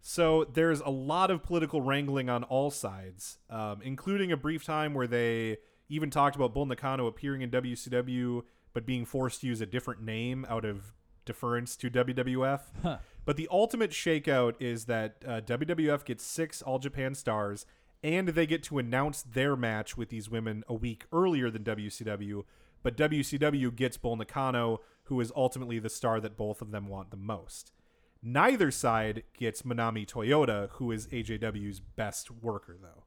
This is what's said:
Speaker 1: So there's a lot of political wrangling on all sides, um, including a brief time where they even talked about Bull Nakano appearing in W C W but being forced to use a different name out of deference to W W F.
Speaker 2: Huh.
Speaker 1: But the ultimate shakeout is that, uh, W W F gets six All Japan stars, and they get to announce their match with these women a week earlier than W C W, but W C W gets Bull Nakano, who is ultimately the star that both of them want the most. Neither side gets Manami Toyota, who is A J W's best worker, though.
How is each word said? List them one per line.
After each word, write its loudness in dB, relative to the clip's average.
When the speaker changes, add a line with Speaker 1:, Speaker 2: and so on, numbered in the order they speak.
Speaker 1:
So 6
there's 4
a -2
lot 2
of 2
political 2
wrangling 2
on 2
all 2
sides, -10
um, -6
including 0
a 4
brief -4
time -2
where 0
they 2
even -2
talked 4
about 2
Bull -2
Nakano -2
appearing -4
in -4
W 0
C -12
W 0
but -4
being -2
forced -2
to -6
use -2
a -4
different -4
name -4
out -2
of -6
deference -2
to -4
W 2
W 2
F. 0
Speaker 2:
Huh. -2
Speaker 1:
But 0
the -4
ultimate 4
shakeout 4
is -2
that, -2
uh, -4
W -2
W 2
F -2
gets -6
six -4
All -2
Japan -4
stars, -2
and 2
they 4
get 0
to -2
announce 0
their 0
match -2
with -6
these -8
women -4
a -2
week -4
earlier 4
than -6
W -2
C -10
W, -4
but 0
W 4
C -2
W 4
gets 0
Bull -2
Nakano, 0
who 0
is -2
ultimately 0
the -4
star 0
that -6
both -4
of -10
them -6
want -10
the -14
most. -10
Neither 6
side 2
gets -2
Manami -2
Toyota, 2
who -4
is -6
A -4
J -4
W's -4
best -8
worker, -8
though. -20